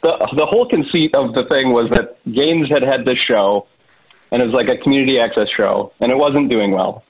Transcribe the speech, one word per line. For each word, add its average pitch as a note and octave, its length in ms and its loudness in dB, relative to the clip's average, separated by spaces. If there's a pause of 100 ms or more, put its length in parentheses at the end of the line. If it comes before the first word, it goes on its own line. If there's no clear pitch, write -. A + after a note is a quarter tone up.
the E3 440 0
whole A#3+ 220 2
conceit D#3 460 0
of B2+ 180 0
the B2 160 -2
thing C3+ 220 2
was A#2 200 2
that A#2+ 260 -2 (140)
Gaines D3 380 0
had C#3 160 2
had B2+ 200 -2
this B2+ 120 0
show, G#2 480 0 (680)
and A#2+ 100 0
it A#2+ 40 2
was, A2+ 80 -2
like, B2 160 0
a B2 80 0
community C3+ 420 2
access A2+ 360 0
show, G2+ 440 -2
and A#2 120 0
it C3 60 2
wasn't C#3+ 340 2
doing G#2 200 0
well F#2+ 380 -4